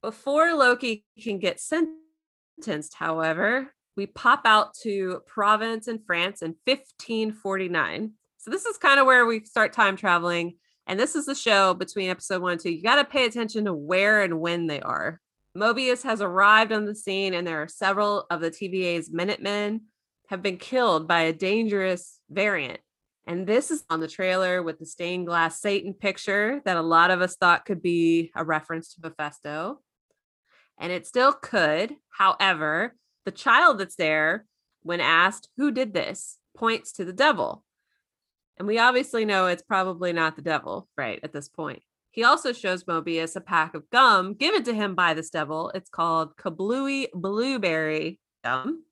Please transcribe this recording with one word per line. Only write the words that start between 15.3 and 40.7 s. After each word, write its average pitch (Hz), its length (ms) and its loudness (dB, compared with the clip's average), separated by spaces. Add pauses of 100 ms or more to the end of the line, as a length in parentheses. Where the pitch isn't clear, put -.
Mobius 240 480 0
has 226 160 -2
arrived 208 520 4
on 214 120 -2
the 208 100 -6
scene, 196 400 -4
and 175 120 -4
there 160 140 -4
are 151 80 -8
several 202 640 -2
of 170 100 -4
the 165 100 -2
T 185 180 -10
V 185 160 -2
A's 170 260 -4
Minutemen 208 720 -4 (460)
have 185 140 -10
been 185 160 -4
killed 190 500 0
by 170 140 4
a 160 100 2
dangerous 190 880 -2 (100)
variant. 175 500 -2 (460)
And 175 200 -6
this 233 240 0
is 302 200 -6
on 160 100 -2
the 160 80 -6
trailer 185 540 0
with 165 160 -6
the 160 80 -16
stained 180 400 -6
glass 165 340 0
Satan 202 320 -4
picture 208 720 -2
that 185 140 0
a 165 40 -2
lot 165 280 6
of 185 100 2
us 180 160 -2
thought 170 300 2
could 175 160 -4
be 165 520 0
a - 80 -6
reference 160 520 -6
to 170 80 -20
Mephisto. 160 800 -10 (960)
And 175 120 -8
it 175 160 -8
still 262 280 4
could. 180 640 0 (120)
However, 185 880 0 (300)
the 196 40 -6
child 269 480 4
that's 190 180 -6
there, 156 500 0 (360)
when 175 180 -4
asked, 165 480 2 (100)
"Who 285 120 2
did 233 220 -2
this?" - 460 -6 (180)
points 226 360 -2
to 196 120 -6
the 180 80 -10
devil. 208 520 0 (920)
And 190 100 -8
we 220 120 0
obviously 247 460 2
know 196 220 2
it's 175 160 -2
probably 185 500 -2
not 160 240 0
the - 60 -18
devil, 151 540 -4